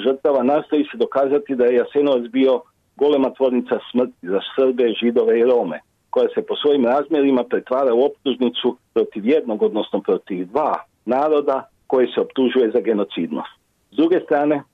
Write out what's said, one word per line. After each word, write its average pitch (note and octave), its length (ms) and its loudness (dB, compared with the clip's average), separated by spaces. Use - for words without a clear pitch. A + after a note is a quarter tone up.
žrtava C3+ 380 0
nastoji D3 420 0
se - 120 -14
dokazati C#3 580 -2
da B2 100 2
je A#2+ 100 4
Jasenovac B2 560 0
bio C3 300 2
golema C#3 340 2
tvornica B2 480 0
smrti B2 360 -2
za F#2+ 140 -2
Srbe, B2+ 460 2
Židove A#2 380 2
i A#2 40 4
Rome, A2+ 360 0
koja B2 240 0
se G#2+ 80 -2
po G#2 140 -6
svojim C#3+ 280 2
razmjerima C#3 600 2
pretvara B2 500 -2
u B2 100 4
optužnicu B2 720 -2
protiv G#2+ 320 -2
jednog, B2 360 0
odnosno G#2 380 -2
protiv F#2 460 -4
dva A#2+ 280 -2
naroda C#3+ 640 0
koje B2+ 280 2
se A#2 60 -2
optužuje B2 500 0
za A#2 100 0
genocidnost. G2+ 720 -4
S - 60 -20
druge E3 240 2
strane D3 420 0